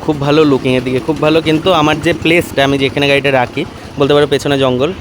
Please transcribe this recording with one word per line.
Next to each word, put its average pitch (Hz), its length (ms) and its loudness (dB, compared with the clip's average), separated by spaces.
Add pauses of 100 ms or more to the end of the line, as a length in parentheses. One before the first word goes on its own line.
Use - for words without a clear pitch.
খুব 151 200 -4
ভালো, 147 240 2
লুকিংয়ের 127 400 0
দিকে 127 160 -2
খুব 147 200 -4
ভালো, 156 220 2
কিন্তু 156 300 0
আমার 151 280 2
যে 165 120 0
প্লেসটা, 160 520 0
আমি 139 140 0
যেখানে 139 300 -2
গাড়িটা 139 240 2
রাখি, 131 320 0 (340)
বলতে 143 160 2
পারো 147 120 4
পেছনে 139 320 -2
জঙ্গল 135 420 0